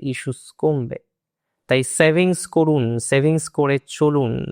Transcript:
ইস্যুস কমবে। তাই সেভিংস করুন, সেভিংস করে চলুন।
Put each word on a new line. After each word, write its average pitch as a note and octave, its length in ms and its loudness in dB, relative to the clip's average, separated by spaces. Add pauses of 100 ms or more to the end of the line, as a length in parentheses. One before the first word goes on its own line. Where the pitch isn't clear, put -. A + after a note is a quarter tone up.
(100)
ইস্যুস B2+ 300 -8 (180)
কমবে। C#3 400 -2 (680)
তাই C3 140 2 (140)
সেভিংস E3+ 500 2
করুন, D#3 380 2 (240)
সেভিংস D3 400 2
করে C#3 280 0 (120)
চলুন। D3 440 0 (200)